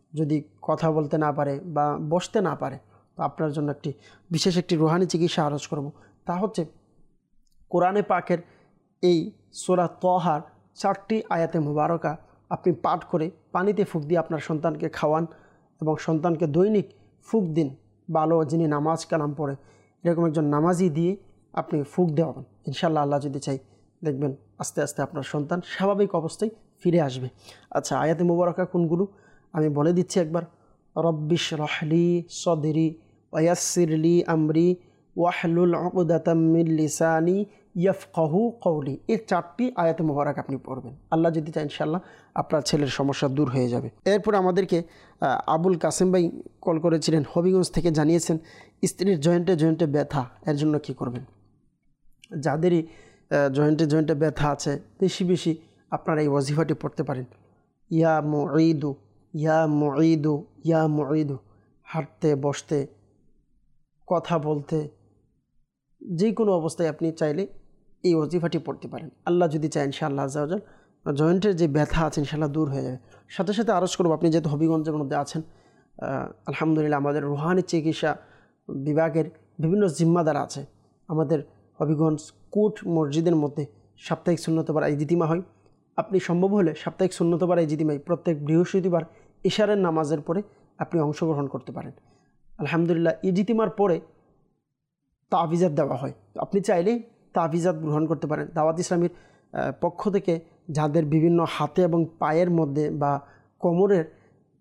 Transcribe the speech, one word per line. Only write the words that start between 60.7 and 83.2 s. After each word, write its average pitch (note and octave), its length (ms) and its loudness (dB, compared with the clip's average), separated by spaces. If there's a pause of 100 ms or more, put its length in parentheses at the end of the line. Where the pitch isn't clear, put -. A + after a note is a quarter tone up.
মুঈদু। D3 520 0 (440)
হাঁটতে, D3+ 520 -2
বসতে, C#3+ 520 -4 (1200)
কথা E3+ 320 -2
বলতে, D3 500 -4 (1200)
যে G3 200 0
কোনো G#3 200 2
অবস্থায় D#3+ 360 0
আপনি D#3+ 240 -4
চাইলে D#3+ 340 -2 (560)
এই F3 120 4
ওয়াজিফাটি D#3+ 440 0
পড়তে - 300 -10
পারেন। D#3 220 -12 (160)
আল্লাহ F3 220 4
যদি D3+ 200 -2
চায় C#3+ 180 -2
ইনশাআল্লাহ C#3 380 -4
আজ্জা C#3+ 180 -4
ওয়া D#3+ 140 -4
জাল G#3 40 -4 (540)
জয়েন্টের F3+ 420 2
যে E3 120 4
ব্যথা D3+ 380 2
আছে D3+ 140 -2
ইনশাআল্লাহ D3+ 280 -2
দূর D3 220 -2
হয়ে C3+ 120 -4
যাবে। B2+ 160 -8 (300)
সাথে G3 240 -4
সাথে G#3+ 200 0
আরজ F3+ 240 0
করবো, E3+ 160 2
আপনি D#3+ 180 2
যেহেতু D3+ 180 2
হবিগঞ্জের D#3 460 0
মধ্যে D3 220 -4
আছেন, D3 260 -6
আহ, - 840 -10 (180)
আলহামদুলিল্লাহ D3+ 540 0
আমাদের C#3+ 220 0
রুহানি D#3 400 0
চিকিৎসা D#3+ 540 -2 (520)
বিভাগের D3+ 560 0 (340)
বিভিন্ন F#3 300 2
জিম্মাদার E3 480 2
আছে। C#3 300 -8 (420)
আমাদের D#3 340 0 (380)
হবিগঞ্জ D3+ 520 0 (180)
কোট G#3 360 0
মসজিদের D#3+ 500 2